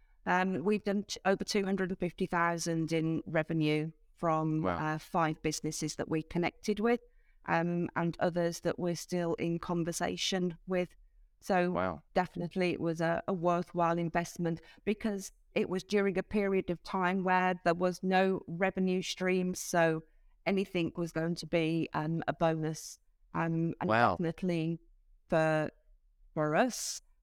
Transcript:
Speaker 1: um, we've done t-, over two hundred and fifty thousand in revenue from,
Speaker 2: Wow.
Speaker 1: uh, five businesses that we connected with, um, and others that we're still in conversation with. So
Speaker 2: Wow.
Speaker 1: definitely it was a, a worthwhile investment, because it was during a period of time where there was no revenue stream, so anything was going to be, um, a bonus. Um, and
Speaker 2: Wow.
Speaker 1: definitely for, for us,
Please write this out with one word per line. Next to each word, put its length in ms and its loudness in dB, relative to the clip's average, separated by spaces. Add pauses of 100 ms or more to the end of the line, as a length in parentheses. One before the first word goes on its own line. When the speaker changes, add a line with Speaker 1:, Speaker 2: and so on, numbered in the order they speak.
(260)
Speaker 1:
um, 360 2
we've 220 0
done 200 -2
t-, 200 -10
over 180 2
two 220 0
hundred 260 -2
and 80 -6
fifty 280 -2
thousand 680 0
in 340 0
revenue 640 0 (280)
from, 440 0
Speaker 2:
Wow. 160 0
Speaker 1:
uh, 200 -2
five 440 -2
businesses 540 -4
that 120 -4
we 140 0
connected 580 -2
with, 200 0 (460)
um, 500 0
and 240 0
others 400 0
that 180 -2
we're 160 -2
still 400 -2
in 240 0
conversation 1080 -2
with. 240 0 (500)
So 300 2
Speaker 2:
Wow. 320 -2 (120)
Speaker 1:
definitely 580 0
it 80 -4
was 200 -2
a, 280 0
a 40 0
worthwhile 640 2
investment, 640 -2 (240)
because 460 -4 (240)
it 160 0
was 140 -4
during 340 2
a 40 2
period 460 0
of 140 -4
time 400 0
where 320 2 (100)
there 100 4
was 280 -2
no 460 4
revenue 540 0
stream, 520 0
so 480 2 (440)
anything 500 0
was 160 -4
going 240 -2
to 100 -8
be, 480 2
um, 320 -2
a 60 0
bonus. 640 -2 (360)
Um, 460 0
and 80 0
Speaker 2:
Wow. 240 6
Speaker 1:
definitely 680 -2 (480)
for, 420 2 (640)
for 220 0
us, 460 -2 (200)